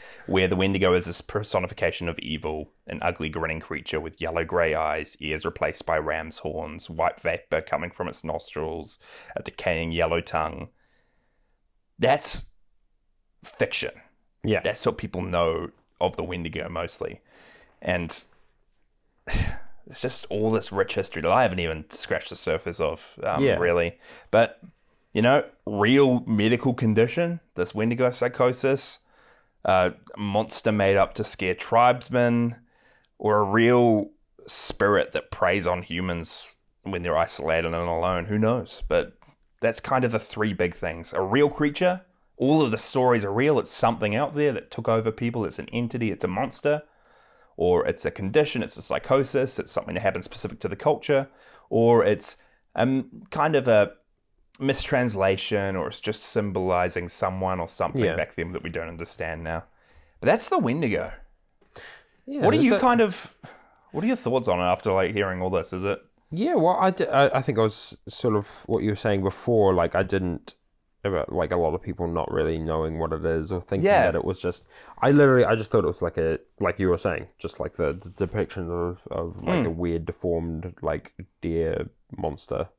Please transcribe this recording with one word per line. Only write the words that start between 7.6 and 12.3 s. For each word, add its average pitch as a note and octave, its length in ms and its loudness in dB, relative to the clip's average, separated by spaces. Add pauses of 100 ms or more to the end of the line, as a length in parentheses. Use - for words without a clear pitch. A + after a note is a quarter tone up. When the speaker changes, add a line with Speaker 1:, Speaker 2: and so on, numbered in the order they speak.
Speaker 1:
coming E2 280 -6
from F2 180 -8
its - 160 -12
nostrils, D#2+ 760 -8 (380)
a - 60 -8
decaying E2 480 -4
yellow E2 300 0
tongue. D#2+ 480 -4 (1300)
That's - 520 0 (960)